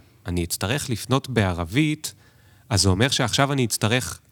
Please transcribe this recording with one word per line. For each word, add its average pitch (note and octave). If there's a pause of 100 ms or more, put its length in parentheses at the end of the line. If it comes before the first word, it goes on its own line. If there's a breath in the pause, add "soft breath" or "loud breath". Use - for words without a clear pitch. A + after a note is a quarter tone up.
(260)
אני F2
אצטרך G#2
לפנות B2+
בערבית, A2 (560 soft breath)
אז G#2
זה G2+
אומר G2
שעכשיו C3+
אני C3+
אצטרך A#2 (120)